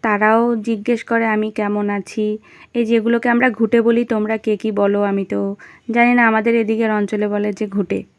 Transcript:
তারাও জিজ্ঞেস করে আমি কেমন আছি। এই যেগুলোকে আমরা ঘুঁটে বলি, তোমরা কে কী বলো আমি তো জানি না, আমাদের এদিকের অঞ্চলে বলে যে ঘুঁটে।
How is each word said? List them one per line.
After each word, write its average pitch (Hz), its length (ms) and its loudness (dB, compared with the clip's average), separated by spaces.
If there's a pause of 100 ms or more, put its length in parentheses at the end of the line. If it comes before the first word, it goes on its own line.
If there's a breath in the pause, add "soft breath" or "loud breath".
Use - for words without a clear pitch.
তারাও 220 540 2
জিজ্ঞেস 220 480 -2
করে 226 240 -2
আমি 214 240 -2
কেমন 208 380 -2
আছি। 214 480 -4 (360 loud breath)
এই 240 120 0
যেগুলোকে 233 440 2
আমরা 240 200 2
ঘুঁটে 226 320 2
বলি, 233 240 2
তোমরা 220 320 -2
কে 214 200 -2
কী 220 140 -4
বলো 202 300 0
আমি 196 240 0
তো 202 300 -4 (360 loud breath)
জানি 240 220 4
না, 240 140 4
আমাদের 220 280 2
এদিকের 220 360 0
অঞ্চলে 208 360 -2
বলে 208 260 -2
যে 208 140 -6
ঘুঁটে। 196 360 -4 (160)